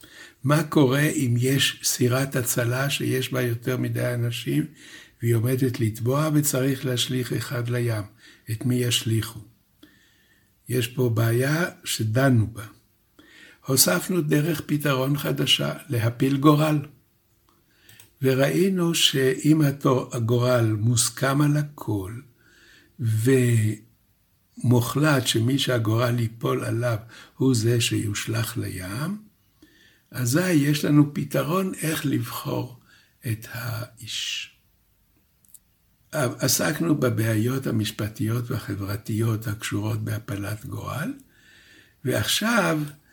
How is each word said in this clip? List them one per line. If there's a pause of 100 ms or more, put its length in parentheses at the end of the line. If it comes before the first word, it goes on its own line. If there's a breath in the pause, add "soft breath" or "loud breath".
(440 loud breath)
מה
קורה
אם
יש
סירת
הצלה
שיש
בה
יותר
מדי
אנשים, (560 loud breath)
והיא
עומדת
לטבוע
וצריך
להשליך
אחד
לים? (480 loud breath)
את
מי
ישליכו? (1300 soft breath)
יש
פה
בעיה (180)
שדנו
בה. (1000 loud breath)
הוספנו
דרך
פתרון
חדשה, (160)
להפיל
גורל. (1400 soft breath)
וראינו
שאם
התו-,
הגורל
מוסכם
על
הכל, (2500 soft breath)
ומוחלט
שמי
שהגורל
ייפול
עליו (400 loud breath)
הוא
זה
שיושלך
לים, (920 soft breath)
אזי
יש
לנו
פתרון
איך
לבחור (520 soft breath)
את
האיש. (1600)
עסקנו
בבעיות
המשפטיות
והחברתיות
הקשורות
בהפלת
גורל, (920 soft breath)
ועכשיו (340 soft breath)